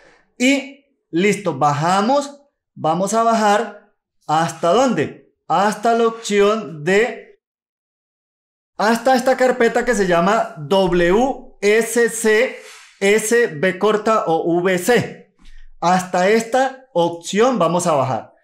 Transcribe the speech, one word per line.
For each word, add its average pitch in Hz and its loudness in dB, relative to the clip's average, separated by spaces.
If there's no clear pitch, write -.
y 269 -2
listo, 185 -2
bajamos, 190 -2
vamos 175 -4
a 226 0
bajar, 220 -2
¿hasta 160 -2
dónde? 214 -2
Hasta 208 0
la 233 2
opción 202 -2
de, 208 -2
hasta 226 2
esta 254 0
carpeta 240 0
que 240 0
se 196 0
llama 180 0
W 180 0
S 220 2
C 226 0
S 214 2
B 180 -4
corta 208 0
o 165 0
V 185 0
C. - -2
Hasta 180 0
esta 254 0
opción 180 0
vamos 170 0
a 170 2
bajar. 127 -2